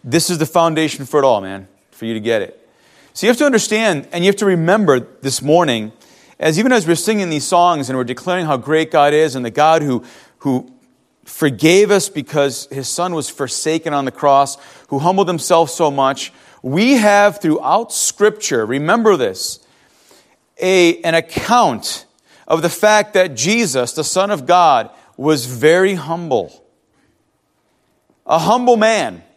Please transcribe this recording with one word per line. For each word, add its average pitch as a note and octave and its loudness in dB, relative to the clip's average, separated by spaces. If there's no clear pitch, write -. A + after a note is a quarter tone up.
this D3+ -2
is F3 -4
the D3+ -2
foundation D#3+ -2
for C#3+ 0
it C#3 2
all, A#2 2
man, F#2+ -12
for - -14
you A2+ -6
to A2 -6
get A2 -2
it. F2+ -10
So - -4
you A3+ 4
have B3 0
to D4 2
understand, G#3+ 0
and F3 -4
you F#3 4
have G3 2
to G#3 -2
remember F3 2
this - -8
morning, C3+ 0
as D#3+ 0
even B3+ 2
as G#3+ 0
we're E3+ 2
singing G3+ -2
these D3+ -4
songs F3 0
and C3 -4
we're B2+ -4
declaring E3+ -6
how D3+ -2
great D#3 -2
God D3 4
is D3+ 0
and B2+ -6
the A#2 -6
God D#3 2
who, B2+ -2
who - -6
forgave D#3+ 2
us G3+ 2
because C#3+ -4
His C3+ -10
Son F3 -4
was D#3 -6
forsaken D#3 -6
on C#3+ -2
the C3 -6
cross, C#3 2
who C#3+ -4
humbled F#3 2
Himself E3 0
so D#3+ 0
much, C3+ -4
we F#3 0
have G3+ 2
throughout E3 -2
Scripture, G#3 -2
remember E3+ 0
this, G#2+ -6
a, F3+ 2
an E3 0
account E3 -2
of D#3+ 0
the E3+ 0
fact G#3 2
that F#3 2
Jesus, C3+ -2
the D#3 -6
Son G3 -2
of D3+ -4
God, D#3+ 4
was C#3 0
very D#3+ 2
humble. D3+ -6
A - 0
humble A#3+ 2
man. F#3 -2